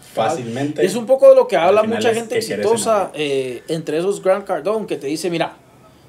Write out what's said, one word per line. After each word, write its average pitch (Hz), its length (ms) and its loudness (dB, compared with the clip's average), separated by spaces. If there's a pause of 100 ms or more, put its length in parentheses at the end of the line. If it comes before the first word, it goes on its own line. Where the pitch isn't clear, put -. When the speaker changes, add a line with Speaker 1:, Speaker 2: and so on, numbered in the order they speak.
(140)
Speaker 1:
Cabal. 113 160 0
Speaker 2:
fácilmente. 127 540 -4
Speaker 1:
Es 190 100 0
un 233 120 -4
poco 269 240 6
de 269 60 10
lo 247 120 4
que 190 80 0
Speaker 2:
Al 170 120 4
Speaker 1:
habla 214 140 4
Speaker 2:
final 220 160 -2
Speaker 1:
mucha 226 120 0
Speaker 2:
es 220 80 0
Speaker 1:
gente 226 200 -6
Speaker 2:
qué - 80 -4
querés - 40 -10
en 196 80 -4
la 208 60 -4
Speaker 1:
exitosa, 214 440 0
Speaker 2:
vida. - 60 -14
Speaker 1:
eh, 135 540 -4
entre 156 300 -4
esos 185 240 -2
Grant 196 240 0
Cardone, 190 400 -4
que 156 100 -6
te 143 100 -10
dice, 156 240 -4
"Mira, 160 260 -4 (520)